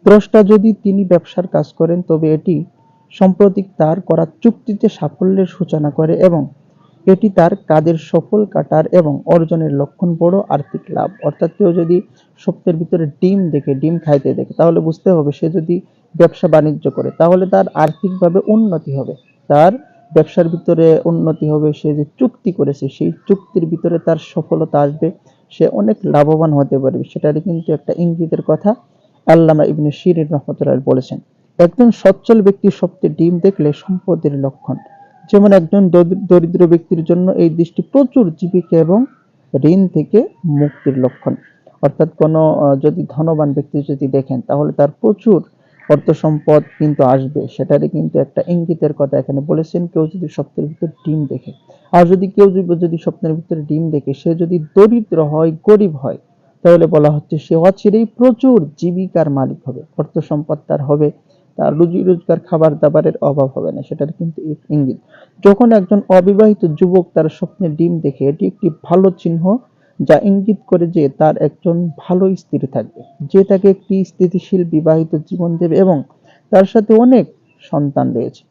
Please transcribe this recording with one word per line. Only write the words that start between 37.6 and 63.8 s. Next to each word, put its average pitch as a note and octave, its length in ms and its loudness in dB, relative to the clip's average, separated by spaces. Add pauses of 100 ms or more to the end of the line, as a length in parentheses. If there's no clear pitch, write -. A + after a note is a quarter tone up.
প্রচুর B3+ 480 0
জীবিকা F3 480 -2
এবং F#3 280 2 (480)
ঋণ E3+ 340 2
থেকে G#3 400 0 (180)
মুক্তির C#3+ 520 -2
লক্ষণ। B2+ 380 -4 (460)
অর্থাৎ D#3+ 360 0
কোনো, D#3+ 240 0 (120)
আহ, C#3+ 220 2
যদি D3+ 340 -2
ধনবান D3+ 440 -2
ব্যক্তি C#3+ 340 -4
যদি C#3 200 -6
দেখেন, C3 340 -4
তাহলে D3 320 -2
তার D3 180 0 (100)
প্রচুর G#3+ 420 0 (460)
অর্থ D3 220 2
সম্পদ D3+ 500 0 (180)
কিন্তু D3+ 240 0
আসবে, C3+ 440 0
সেটারই C#3+ 420 -2
কিন্তু D#3+ 300 -4
একটা - 280 -4
ইঙ্গিতের E3 460 -2
কথা C#3 240 -2
এখানে C#3 240 -4
বলেছেন, E3 460 -4
কেউ D#3+ 200 -4
যদি E3+ 200 -10
স্বপ্নের D3+ 400 -10
ভিতরে D#3+ 240 -10 (140)
ডিম D#3 200 -4
দেখে। - 260 -12 (400)
আর F3 140 6
যদি F#3 220 0
কেউ G3+ 240 4
যদি, F3 240 -2
যদি E3+ 220 -4
স্বপ্নের D#3+ 360 -6
ভিতরে D#3+ 280 -8
ডিম D#3 280 -4
দেখে, C#3+ 240 -4
সে E3 220 -4
যদি F3 240 -2
দরিদ্র G3+ 640 2
হয়, D#3 280 0 (120)
গরিব G3+ 320 2
হয়, B2+ 220 -8 (460)
তাহলে E3+ 240 6
বলা D3+ 220 4
হচ্ছে D3+ 280 -4
সে D#3+ 180 -4
অচিরেই G3 500 2
প্রচুর A#3 720 2
জীবিকার F3 520 -2
মালিক C#3 360 -4
হবে, C3 160 -10 (160)
অর্থ D#3 220 -6
সম্পদ D3+ 380 -6 (100)
তার D3 140 -4
হবে, D3 300 0 (460)
তার D3 200 -2
রুজি F3 260 0
রোজগার, E3+ 360 -2
খাবার D#3+ 400 -2
দাবারের D#3 420 0
অভাব C#3 340 0
হবে - 160 -6
না, - 100 -12